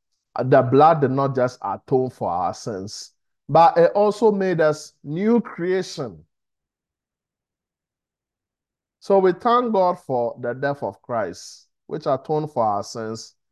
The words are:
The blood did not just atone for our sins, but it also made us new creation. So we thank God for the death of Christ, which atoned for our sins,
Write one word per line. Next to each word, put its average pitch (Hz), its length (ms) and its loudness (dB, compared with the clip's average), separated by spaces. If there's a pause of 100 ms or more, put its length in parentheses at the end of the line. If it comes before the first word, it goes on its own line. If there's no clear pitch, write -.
(380)
The 131 240 4
blood 143 400 6
did 127 100 2
not 135 240 -2
just 127 260 -2
atone 117 480 -2
for 104 200 -8
our 87 240 -2
sins, - 580 -12 (380)
but 160 280 4
it 170 160 6
also 208 380 2
made 190 300 0
us 151 320 -2 (100)
new 208 380 0
creation. 165 840 -6 (2750)
So 196 180 2
we 185 140 4
thank 240 400 0
God 180 260 0
for 120 400 -4
the 120 140 -6
death 139 280 -6
of 101 200 -8
Christ, - 640 -8 (200)
which 147 180 -8
atoned 151 460 -4
for 117 120 -2
our 104 200 -2
sins, 113 520 -12 (160)